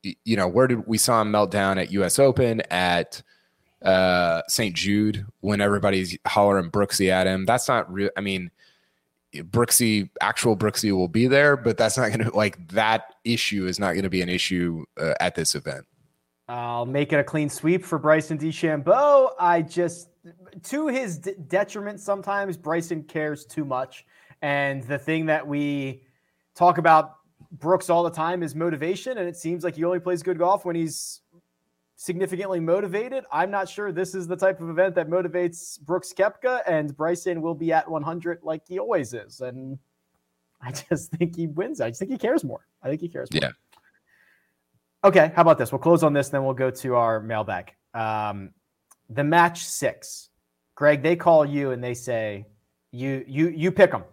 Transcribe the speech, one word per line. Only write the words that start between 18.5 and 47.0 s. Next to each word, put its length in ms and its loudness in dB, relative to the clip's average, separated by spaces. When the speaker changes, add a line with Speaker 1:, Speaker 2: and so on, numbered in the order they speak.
Speaker 2:
I 220 4
just, 480 -4
to 220 -4
his 320 -4
de-, 160 -10
detriment 680 -4
sometimes, 560 -4
Bryson 460 -4
cares 420 -6
too 220 -6
much. 400 -8
And 420 0
the 140 -4
thing 280 -2
that 200 0
we 580 -6
talk 240 4
about 380 4
Brooks 380 0
all 120 4
the 80 0
time 320 -4
is 120 -6
motivation, 640 -4
and 100 -4
it 80 -10
seems 280 -6
like 120 -4
he 80 -4
only 160 0
plays 220 -2
good 160 -2
golf 260 2
when 120 -4
he's 440 -6
significantly 640 -6
motivated. 720 -2
I'm 180 0
not 180 -4
sure 220 -8
this 240 -6
is 140 -8
the 80 -4
type 240 0
of 80 -10
event 280 0
that 120 0
motivates 720 -4
Brooks 320 -4
Koepka, 540 0
and 280 0
Bryson 460 -4
will 140 -4
be 180 -2
at 180 0
one 120 -4
hundred 400 -6
like 260 -6
he 100 -8
always 360 -2
is. 260 -14
And 380 -12
I 100 -12
just 420 -8
think 220 -4
he 120 -4
wins. 340 -6
I 80 -2
just 100 -10
think 120 -8
he 80 -6
cares 260 0
more. 220 -10
I 60 -6
think 120 -4
he 80 -8
cares 240 -10
more. 100 -2
Speaker 1:
Yeah. 80 -4
Speaker 2:
Okay, 300 6
how 80 4
about 140 8
this? 160 -2
We'll 60 -4
close 240 4
on 100 4
this, 160 0
then 160 -2
we'll 80 0
go 180 0
to 260 -4
our 240 2